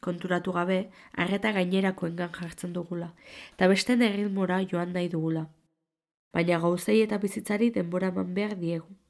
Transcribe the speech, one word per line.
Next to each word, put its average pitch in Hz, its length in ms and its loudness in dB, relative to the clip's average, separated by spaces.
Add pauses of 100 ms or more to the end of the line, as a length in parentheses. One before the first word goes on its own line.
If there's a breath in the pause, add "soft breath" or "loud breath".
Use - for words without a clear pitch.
konturatu 180 540 -2
gabe 180 220 2 (360 loud breath)
arreta 196 400 0
gainerakoengan 180 800 0
jartzen 175 400 -10
dugula, 175 360 -6 (440 loud breath)
eta 185 160 4
besteen 233 320 4
erritmora 196 560 2 (140)
joan 175 240 -2
nahi 175 160 0
dugula. 160 320 -2 (920)
Baina 170 300 2
gauzei 180 400 2
eta 214 180 0
bizitzari 208 540 0
denbora 180 340 0
eman 185 240 -4
behar 208 240 -2
diegu. 170 320 -4 (200)